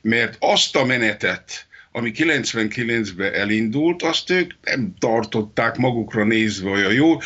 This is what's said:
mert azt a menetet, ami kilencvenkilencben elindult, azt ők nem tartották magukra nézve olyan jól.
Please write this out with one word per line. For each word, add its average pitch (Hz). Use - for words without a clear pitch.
mert 113
azt 180
a 135
menetet, 110
ami 117
kilencvenkilencben 113
elindult, 113
azt 165
ők 180
nem -
tartották 113
magukra 117
nézve 104
olyan 98
jól. 156